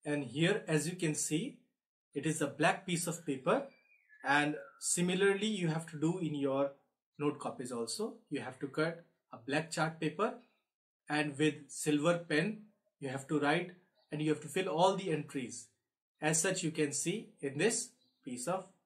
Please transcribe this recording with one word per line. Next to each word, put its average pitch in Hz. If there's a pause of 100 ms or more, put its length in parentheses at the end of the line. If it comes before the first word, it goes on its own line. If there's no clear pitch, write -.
And 147
here 156
as 151
you 180
can 156
see, 170 (520)
it 147
is 160
a 143
black 185
piece 170
of 165
paper, 175 (580)
and 147 (220)
similarly 196
you 190
have 160
to 151
do 165
in 156
your 139 (460)
note 143
copies 127
also. 120 (120)
You 127
have 127
to 147
cut 165 (300)
a 123
black 143
chart 160
paper 202 (760)
and 147
with 151 (140)
silver 156
pen 170 (360)
you 139
have 131
to 151
write, 170 (400)
and 151
you 156
have 151
to 151
fill 185
all 185
the 185
entries 135 (520)
as 160
such 185
you 160
can 147
see 202 (100)
in 139
this 202 (340)
piece 123
of 185 (200)